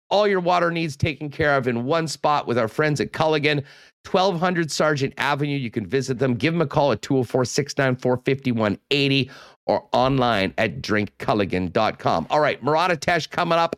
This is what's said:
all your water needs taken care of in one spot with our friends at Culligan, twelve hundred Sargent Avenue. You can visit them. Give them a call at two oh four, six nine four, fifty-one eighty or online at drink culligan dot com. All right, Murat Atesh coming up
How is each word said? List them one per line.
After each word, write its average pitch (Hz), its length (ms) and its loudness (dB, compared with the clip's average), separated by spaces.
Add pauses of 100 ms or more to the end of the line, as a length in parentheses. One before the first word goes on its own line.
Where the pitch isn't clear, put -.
all 202 180 2
your 196 120 2
water 175 320 2
needs 165 260 -4
taken 151 320 -4
care 143 260 0
of 127 120 0
in 120 180 -2
one 160 220 -2
spot 147 400 -2
with 120 100 0
our 113 120 0
friends 151 300 0
at - 120 -4
Culligan, 151 520 0 (420)
twelve 185 340 2
hundred 170 320 0
Sargent 151 460 0
Avenue. 143 400 0
You 123 120 -4
can 110 160 -4
visit 131 320 -2
them. 127 180 0
Give 156 180 0
them 170 80 2
a 156 40 0
call 143 280 2
at 104 80 -4
two 139 160 0
oh 127 60 2
four, 127 200 0
six - 340 -4
nine 127 200 0
four, 127 200 0
fifty-one 117 600 0 (100)
eighty 139 400 2 (360)
or 98 260 0
online 120 640 2
at 110 240 -2
drink 104 380 -2
culligan 92 520 -2
dot 107 280 0
com. 85 300 0
All 147 100 2
right, 135 240 0
Murat 156 260 2
Atesh 170 400 -2
coming 170 300 0
up 165 180 0